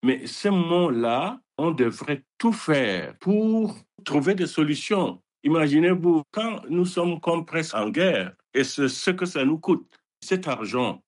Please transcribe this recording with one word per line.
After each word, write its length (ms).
Mais 220
ces 240
maux-là, 880
on 100
devrait 540
tout 120
faire 680
pour 560
trouver 300
des 140
solutions. 760
Imaginez-vous, 880
quand 360
nous 180
sommes 340
comme 260
presque 300
en 140
guerre, 440
et 80
c'est 240
ce 240
que 140
ça 200
nous 140
coûte, 280
cet 280
argent 600